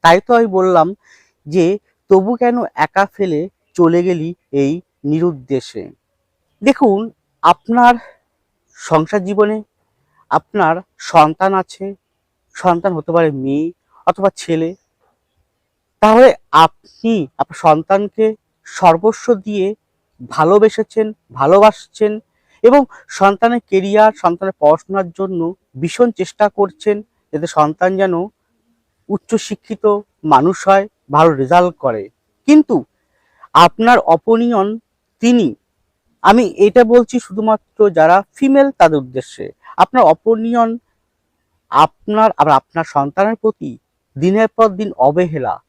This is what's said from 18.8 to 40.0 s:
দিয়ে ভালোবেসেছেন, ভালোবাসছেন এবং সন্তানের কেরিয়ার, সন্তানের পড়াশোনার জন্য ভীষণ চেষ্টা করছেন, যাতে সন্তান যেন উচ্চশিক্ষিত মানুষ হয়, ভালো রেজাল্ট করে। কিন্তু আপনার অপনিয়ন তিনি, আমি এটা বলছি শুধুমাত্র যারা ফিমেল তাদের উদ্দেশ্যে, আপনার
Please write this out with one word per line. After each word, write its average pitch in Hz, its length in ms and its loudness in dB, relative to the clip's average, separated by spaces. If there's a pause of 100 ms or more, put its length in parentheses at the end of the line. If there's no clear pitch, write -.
দিয়ে 202 420 -6 (540)
ভালোবেসেছেন, 214 840 0 (200)
ভালোবাসছেন 208 880 0 (420)
এবং 254 240 4 (220)
সন্তানের 214 520 0 (100)
কেরিয়ার, 202 460 2
সন্তানের 185 440 -4
পড়াশোনার 170 520 -2
জন্য 185 440 -8 (240)
ভীষণ 226 320 0
চেষ্টা - 380 -4
করছেন, 208 520 -4
যাতে - 460 -12
সন্তান 156 500 -2
যেন 190 160 -2 (960)
উচ্চশিক্ষিত 208 880 -4 (240)
মানুষ 156 440 0
হয়, 196 200 2 (240)
ভালো 156 240 2
রেজাল্ট 135 420 0
করে। 110 320 -6 (360)
কিন্তু 277 380 2 (720)
আপনার 226 460 4
অপনিয়ন 220 800 -2 (400)
তিনি, 226 360 0 (680)
আমি 208 360 2
এটা 214 260 4
বলছি 240 360 2
শুধুমাত্র 214 720 -2
যারা 170 340 2 (100)
ফিমেল 277 380 2
তাদের 160 260 2
উদ্দেশ্যে, 127 540 -10 (260)
আপনার 226 260 2